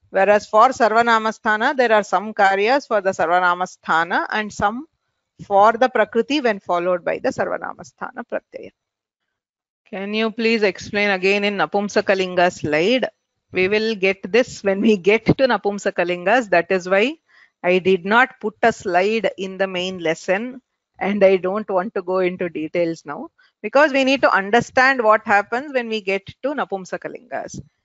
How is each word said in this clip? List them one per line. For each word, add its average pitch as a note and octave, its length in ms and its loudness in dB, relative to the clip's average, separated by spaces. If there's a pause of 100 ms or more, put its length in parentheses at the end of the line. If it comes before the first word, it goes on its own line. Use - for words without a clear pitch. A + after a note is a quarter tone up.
(100)
whereas G3 360 2
for A3 220 4
sarvanamasthana, A3 1040 0
there A#3+ 180 2
are G#3+ 100 4
some G3+ 320 -4
karyas G3+ 520 2
for G#3+ 140 0
the F#3 100 -2
sarvanamasthana F3+ 1200 0
and G#3+ 220 -4
some A#3 340 -4 (560)
for G3+ 300 4
the A#3 160 2
prakriti A#3 540 0
when G#3+ 180 -2
followed F3 420 -2
by D#3+ 180 -4
the B3+ 100 -4
sarvanamasthana - 1000 -8
pratyaya. - 400 -12 (1200)
Can G3+ 220 -10
you A3 180 -2
please A3+ 320 0
explain G#3 460 -2
again G3 360 0
in G3+ 120 -2
Napumsakalinga F#3 960 0
slide? F3 560 0 (420)
We F#3 180 0
will A3 260 0
get F#3+ 360 -4
this A#3 320 0
when G3 200 0
we G#3+ 160 4
get G3+ 260 2
to - 240 2
Napumsakalingas. G3 1040 -2
That E3+ 200 2
is F#3 160 -2
why G#3 300 0 (480)
I F3+ 140 2
did F#3 260 0
not A#3 360 0
put G#3 220 -8
a A#3 100 4
slide G3 680 -2
in F#3+ 180 -10
the F#3+ 120 -2
main F#3 300 -6
lesson, G3 640 -4 (380)
and G3 260 0
I F#3+ 120 6
don't F#3+ 340 -4
want G3 240 -2
to G3 80 -4
go F#3 160 -4
into F3+ 300 -2
details E3 560 -4
now, E3 260 -12 (320)
because C4+ 300 2
we C4+ 100 0
need C4 200 0
to - 120 2
understand A#3+ 680 0
what G#3+ 220 2
happens A#3 480 0
when A#3+ 160 -4
we A3 120 -4
get F#3+ 260 -4 (160)
to C4 60 -4
Napumsakalingas. F3+ 1120 -10 (240)